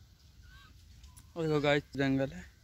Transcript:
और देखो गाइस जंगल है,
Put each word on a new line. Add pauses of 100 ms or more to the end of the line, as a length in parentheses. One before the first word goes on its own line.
(1400)
और
देखो
गाइस (120)
जंगल
है,